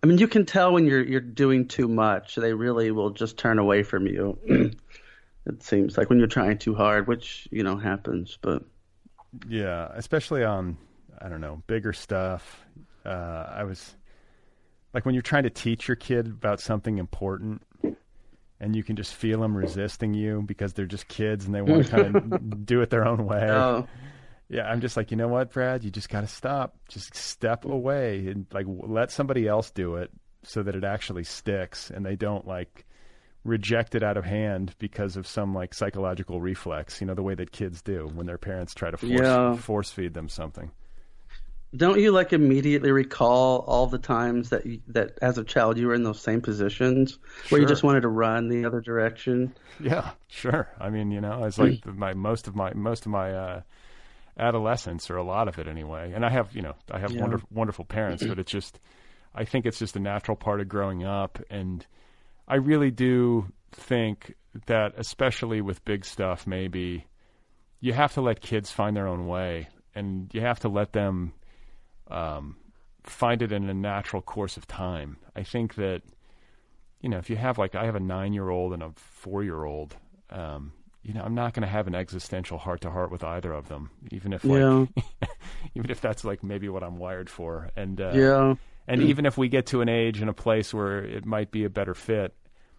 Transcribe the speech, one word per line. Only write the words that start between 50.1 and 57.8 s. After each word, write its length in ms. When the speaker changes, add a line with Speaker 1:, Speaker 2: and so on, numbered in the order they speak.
Speaker 2:
sure. 420
I 120
mean, 200
you 80
know, 260
it's 120
like 240
Speaker 1:
Mm. 160
Speaker 2:
my, 160
most 340
of 80
my, 200
most 320
of 40
my, 220
uh, 280
adolescence, 720
or 80
a 60
lot 240
of 120
it 80
anyway. 460
And 120
I 40
have, 260
you 60
know, 140
I 80
have 120
Speaker 1:
Yeah. 100
Speaker 2:
wonderful, 300
wonderful 340